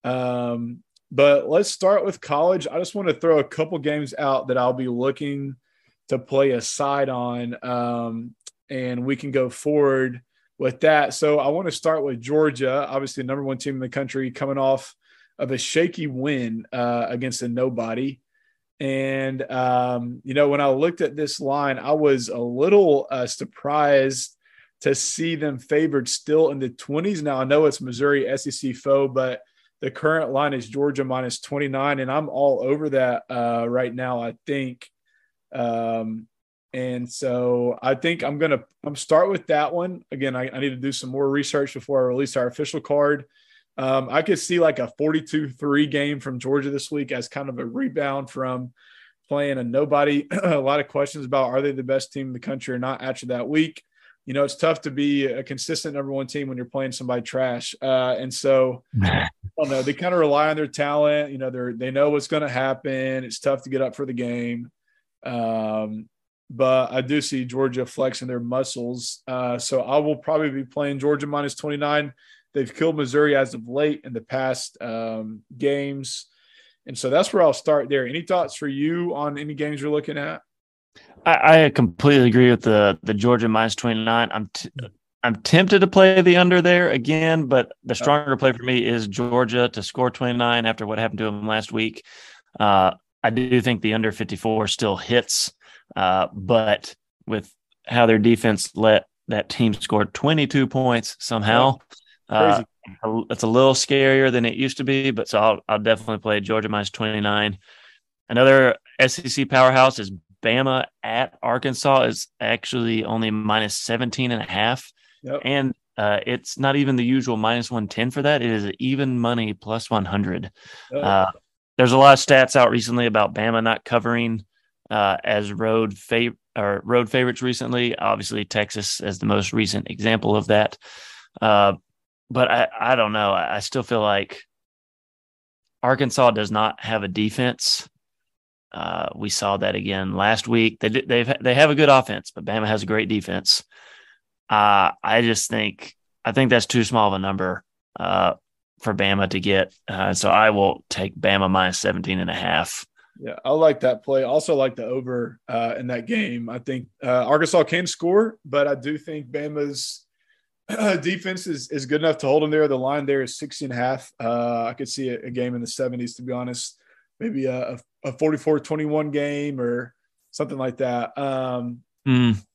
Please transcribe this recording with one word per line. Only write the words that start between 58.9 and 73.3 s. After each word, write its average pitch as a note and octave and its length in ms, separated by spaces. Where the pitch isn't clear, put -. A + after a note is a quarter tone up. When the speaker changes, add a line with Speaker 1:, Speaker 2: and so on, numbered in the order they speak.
Speaker 2:
<laughs> G#2 100
Speaker 1:
I F2+ 240
don't D3+ 120
know, C3+ 140
they C#3+ 100
kinda F3+ 240
rely D3+ 320
on D#3 60
their D3+ 120
talent. D3 640
You C#3 60
know, C3 140
they're, B2 220
they B2+ 180
know C#3 180
what's D3 180
gonna D3+ 220
happen. C3 760
It's A#2 160
tough C#3 240
to C3+ 60
get C3+ 120
up B2+ 140
for C#3+ 100
the B2+ 80
game. A#2+ 580
Um, A2 840
but C3 420
I C3 100
do C#3 200
see C3 240
Georgia B2+ 400
flexing C3 420
their B2 120
muscles. B2 880
Uh, B2 300
so C3 240
I C3 160
will D3+ 200
probably D3+ 340
be C3+ 120
playing C#3+ 360
Georgia C#3+ 280
minus C#3+ 280
twenty-nine. D3 580
They've C3 200
killed D#3+ 220
Missouri D3 400